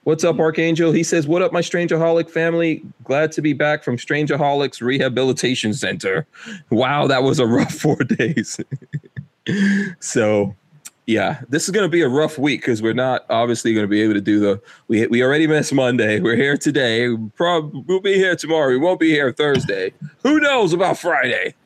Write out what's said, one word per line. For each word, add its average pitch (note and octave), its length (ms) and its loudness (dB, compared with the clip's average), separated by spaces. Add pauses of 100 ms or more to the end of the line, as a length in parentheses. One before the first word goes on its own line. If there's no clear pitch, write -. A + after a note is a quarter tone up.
What's D#3 220 0
up, D#3+ 160 2
Archangel? E3 520 2
He D#3+ 120 2
says, E3 240 0
"What F3 140 2
up, F3 100 0
my F3 80 0
Strangerholic E3 680 0
family? E3 540 -2 (220)
Glad D3+ 280 0
to - 80 -4
be D3 140 0
back D3+ 300 0
from B2 120 -2
Strangerholics C#3+ 840 -2
Rehabilitation B2+ 920 0
Center." G2 520 -4 (440)
Wow, C3 360 2
that C3 160 2
was C3 160 2
a B2 80 2
rough - 280 0
<laughs> - 40 -14
four - 180 0
days. B2+ 600 -2 (880)
<laughs> - 0 - (540)
So, G#2 540 0 (520)
yeah, G#2+ 340 -2 (100)
this C#3+ 140 -2
is G3 60 -6
gonna F#3+ 180 0
be E3+ 120 2
a C#3+ 80 2
rough C#3+ 300 0
week C3+ 240 -2
'cause A2+ 180 -2
we're A2 140 0
not B2+ 340 -2
obviously A2+ 460 0
gonna G#2 120 0
be G#2 140 0
able A2 140 2
to G2+ 80 0
do G#2 180 2
the, G2+ 200 0 (280)
we, A2 200 2
we A#2 140 2
already D3+ 240 2
missed D3+ 280 0
Monday. A#2+ 460 2
We're A2+ 160 2
here C#3 200 2
today. B2 580 0 (220)
Prob-, E3 360 0 (140)
we'll F#3+ 140 0
be G3 140 0
here F#3 220 2
tomorrow. D#3 340 0
We B2+ 80 2
won't E3+ 220 0
be D#3+ 100 4
here C#3+ 220 2
Thursday. B2+ 600 0 (300)
Who D4 180 4
knows B3+ 320 2
about F3 260 0
Friday? D3 560 -2 (100)